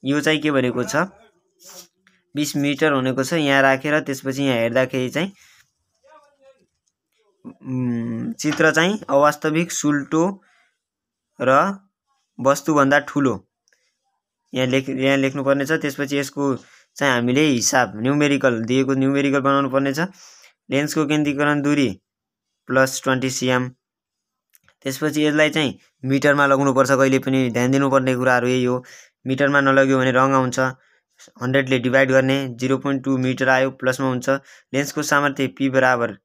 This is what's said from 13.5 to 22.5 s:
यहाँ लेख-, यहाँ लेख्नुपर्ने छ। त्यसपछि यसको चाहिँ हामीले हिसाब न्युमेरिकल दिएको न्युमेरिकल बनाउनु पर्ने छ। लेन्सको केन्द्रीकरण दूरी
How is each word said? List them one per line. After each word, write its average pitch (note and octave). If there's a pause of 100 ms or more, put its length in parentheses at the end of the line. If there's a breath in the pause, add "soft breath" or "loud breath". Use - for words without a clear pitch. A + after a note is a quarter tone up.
यहाँ B2+
लेख-, C3+
यहाँ C3+
लेख्नुपर्ने C#3
छ। D3+
त्यसपछि C#3+
यसको C#3 (420 soft breath)
चाहिँ C#3
हामीले B2
हिसाब A#2+
न्युमेरिकल C3+
दिएको C3
न्युमेरिकल C#3
बनाउनु C#3
पर्ने C#3
छ। E3 (640 loud breath)
लेन्सको D3
केन्द्रीकरण D3
दूरी C#3+ (800)